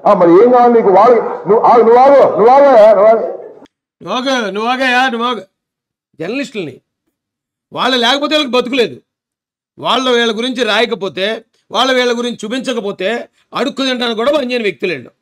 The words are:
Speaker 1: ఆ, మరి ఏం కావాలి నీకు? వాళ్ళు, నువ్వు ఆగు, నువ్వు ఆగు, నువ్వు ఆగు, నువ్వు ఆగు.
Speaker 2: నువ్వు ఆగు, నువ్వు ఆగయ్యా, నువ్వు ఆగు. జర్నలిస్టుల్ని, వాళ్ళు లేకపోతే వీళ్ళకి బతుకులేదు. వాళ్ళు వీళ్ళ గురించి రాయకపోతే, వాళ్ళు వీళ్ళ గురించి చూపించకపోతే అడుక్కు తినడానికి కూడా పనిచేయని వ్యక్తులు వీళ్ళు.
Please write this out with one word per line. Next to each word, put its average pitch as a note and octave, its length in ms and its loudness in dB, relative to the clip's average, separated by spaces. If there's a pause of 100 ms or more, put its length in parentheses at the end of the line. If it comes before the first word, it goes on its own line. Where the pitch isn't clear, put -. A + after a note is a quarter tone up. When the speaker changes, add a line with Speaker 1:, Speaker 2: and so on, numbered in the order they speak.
Speaker 1:
ఆ, G3+ 80 4
మరి F3 180 4
ఏం A3+ 200 6
కావాలి A#3+ 220 4
నీకు? G#3+ 160 2
వాళ్ళు, A3+ 320 4
నువ్వు - 380 -2
ఆగు, A#3 220 4
నువ్వు A3+ 160 4
ఆగు, C#4 160 6
నువ్వు A3+ 340 2
ఆగు, B3 480 6
నువ్వు G3 120 4
ఆగు. A3 300 0 (680)
Speaker 2:
నువ్వు F3 100 -10
ఆగు, B3 360 -4
నువ్వు G#3+ 200 -6
ఆగయ్యా, B3+ 400 0
నువ్వు A#3 180 -4
ఆగు. A#3 140 -6 (760)
జర్నలిస్టుల్ని, G3 640 -10 (920)
వాళ్ళు A#3+ 240 -2
లేకపోతే C#4 380 -2
వీళ్ళకి D4 160 -2
బతుకులేదు. A#3 500 -4 (760)
వాళ్ళు B3+ 320 -2
వీళ్ళ A#3 260 -2
గురించి B3 260 -6
రాయకపోతే, G#3 840 -4 (260)
వాళ్ళు C4 220 -2
వీళ్ళ B3 240 -2
గురించి A#3+ 280 -8
చూపించకపోతే A3+ 840 -8 (240)
అడుక్కు B3 320 -6
తినడానికి A#3+ 320 -4
కూడా A#3+ 140 -2
పనిచేయని B3 320 -6
వ్యక్తులు F#3 280 -6
వీళ్ళు. B2+ 200 -12 (100)